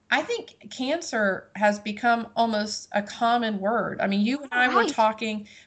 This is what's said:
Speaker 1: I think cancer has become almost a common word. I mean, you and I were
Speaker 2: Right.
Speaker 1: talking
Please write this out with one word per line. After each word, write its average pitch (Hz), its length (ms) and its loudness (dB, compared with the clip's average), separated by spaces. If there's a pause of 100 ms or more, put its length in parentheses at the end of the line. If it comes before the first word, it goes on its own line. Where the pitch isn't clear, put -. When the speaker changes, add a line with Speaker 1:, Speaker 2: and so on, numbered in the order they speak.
Speaker 1:
I 277 120 2
think 453 500 -8
cancer 254 840 -2
has 208 220 2
become 226 540 0
almost 214 600 -2
a 208 80 0
common 226 580 0
word. 196 400 -2
I 196 80 0
mean, 196 140 2
you 254 180 2
and 269 140 -12
I 247 160 4
were 247 140 4
Speaker 2:
Right. 349 60 2
Speaker 1:
talking 214 600 0 (180)